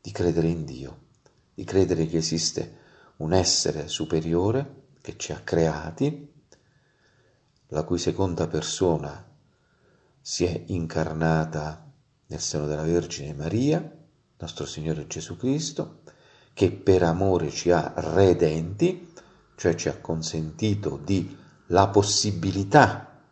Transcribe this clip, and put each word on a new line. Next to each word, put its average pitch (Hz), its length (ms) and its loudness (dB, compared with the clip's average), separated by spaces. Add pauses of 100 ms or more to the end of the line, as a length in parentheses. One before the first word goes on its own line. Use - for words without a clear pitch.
di - 100 -12
credere 85 380 2
in 82 160 -2
Dio, 67 340 -14 (560)
di 101 100 -10
credere 90 420 2
che 82 120 -2
esiste - 600 -4 (400)
un 78 140 -2
essere 80 560 0
superiore 85 920 -2 (180)
che - 160 -14
ci - 160 -10
ha - 100 -10
creati, 82 880 -2 (1400)
la 76 120 -2
cui 90 120 -2
seconda 87 520 0
persona 78 760 -2 (920)
si - 240 -4
è 87 220 -2
incarnata 80 1200 -2 (360)
nel 78 120 -10
seno 76 280 -4
della 76 160 -4
Vergine 78 500 -2
Maria, 113 500 0 (560)
nostro - 280 -10
Signore 78 400 -6
Gesù 85 320 -12
Cristo, - 640 -6 (500)
che 92 180 2
per 92 320 4
amore 87 460 2
ci - 220 -2
ha 78 260 2
redenti, 85 1120 2 (460)
cioè 85 180 2
ci - 140 -4
ha 73 80 -4
consentito 80 1040 -4
di, 90 320 -2 (340)
la 98 200 6
possibilità 101 1400 2